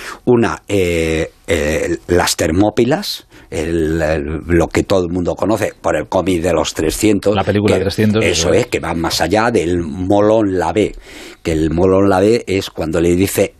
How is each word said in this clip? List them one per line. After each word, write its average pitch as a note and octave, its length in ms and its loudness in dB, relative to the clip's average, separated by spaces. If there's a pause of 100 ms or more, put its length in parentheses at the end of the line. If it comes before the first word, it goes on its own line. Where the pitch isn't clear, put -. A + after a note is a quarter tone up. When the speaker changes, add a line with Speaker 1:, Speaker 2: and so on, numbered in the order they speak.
(240)
Speaker 1:
Una, A2 440 2
eh, E2 640 0 (160)
eh, D#2+ 500 -2 (120)
las F2 280 0
Termópilas, G#2+ 920 0 (240)
el, E2 500 -2
el, D#2 220 0 (240)
lo E2 220 2
que D#2 160 -2
todo F#2+ 220 0
el E2 60 -6
mundo F2 220 -2
conoce G#2 460 -2
por E2+ 160 -2
el D2 120 -4
cómic F2+ 340 0
de F2 100 0
los D#2+ 220 0
trescientos. G2+ 600 0
Speaker 2:
La G2 100 0
película G2+ 320 2
Speaker 1:
Que F#2+ 60 0
Speaker 2:
trescientos, G#2+ 420 0
Speaker 1:
eso E2 240 0
Speaker 2:
eso E2 60 2
es. G2+ 80 4
Speaker 1:
es, - 60 -4
que - 120 -2
va D#2+ 140 -6
más D#2+ 260 -2
allá G#2 300 2
del F2 320 0
Molón G2 760 2
Labe, F2 360 0 (480)
que E2+ 100 -2
el D#2+ 180 0
Molón F#2+ 380 4
Labe G2+ 380 2
es F#2+ 240 -4
cuando E2 300 -4
le F2 160 2
dice, G2 440 0